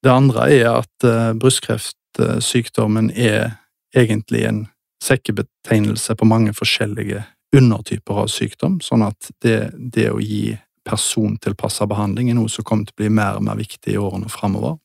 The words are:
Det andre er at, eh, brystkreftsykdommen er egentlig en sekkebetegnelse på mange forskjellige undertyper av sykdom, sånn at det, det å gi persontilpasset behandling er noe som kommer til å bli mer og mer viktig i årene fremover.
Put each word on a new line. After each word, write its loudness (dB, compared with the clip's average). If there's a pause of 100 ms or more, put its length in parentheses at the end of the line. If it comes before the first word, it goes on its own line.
Det 4
andre 4
er 6
at, -2
eh, 2
brystkreftsykdommen -2
er 0 (380)
egentlig 2
en -2 (360)
sekkebetegnelse -2
på 0
mange 4
forskjellige -4 (300)
undertyper 2
av -4
sykdom, -4
sånn 0
at -10 (100)
det, 0
det -2
å -4
gi -4 (260)
persontilpasset -4
behandling -2
er 0
noe 0
som -8
kommer -2
til -20
å -8
bli 0
mer 0
og -2
mer -4
viktig -6
i 0
årene -4
fremover. -4